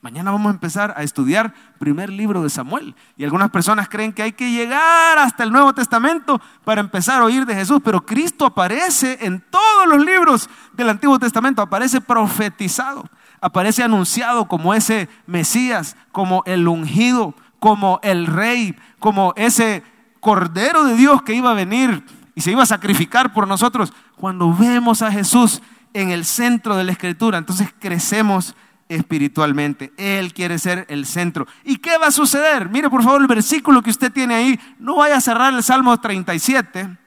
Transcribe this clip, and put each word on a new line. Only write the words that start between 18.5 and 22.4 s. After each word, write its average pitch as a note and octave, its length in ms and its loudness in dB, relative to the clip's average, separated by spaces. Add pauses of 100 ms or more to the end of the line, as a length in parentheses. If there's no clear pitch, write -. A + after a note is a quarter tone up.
como G3 380 0
ese A3 480 0 (360)
Cordero G#3 640 0
de B3 120 2
Dios C4+ 260 4
que A3 120 -6
iba B3 160 0
a A3+ 40 2
venir G#3 500 -2 (300)
y E3 60 -10